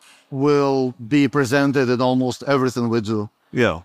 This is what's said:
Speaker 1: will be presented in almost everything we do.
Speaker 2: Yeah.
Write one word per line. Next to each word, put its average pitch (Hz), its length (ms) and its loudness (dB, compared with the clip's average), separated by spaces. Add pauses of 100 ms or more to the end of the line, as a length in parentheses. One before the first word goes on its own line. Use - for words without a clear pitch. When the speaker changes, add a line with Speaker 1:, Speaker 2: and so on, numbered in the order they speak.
(320)
Speaker 1:
will 139 640 0 (200)
be 143 120 4
presented 139 640 0
in 123 120 0
almost 127 460 0
everything 127 420 0
we 113 120 0
do. 104 280 -4 (220)
Speaker 2:
Yeah. 98 340 0